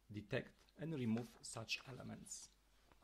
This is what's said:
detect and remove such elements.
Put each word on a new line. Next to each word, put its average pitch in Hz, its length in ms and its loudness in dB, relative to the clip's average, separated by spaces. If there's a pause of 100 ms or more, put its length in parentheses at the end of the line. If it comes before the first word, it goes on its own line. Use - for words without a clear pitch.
(120)
detect 107 380 2 (300)
and 160 140 0
remove 120 340 6 (140)
such - 460 -2
elements. - 600 -8 (560)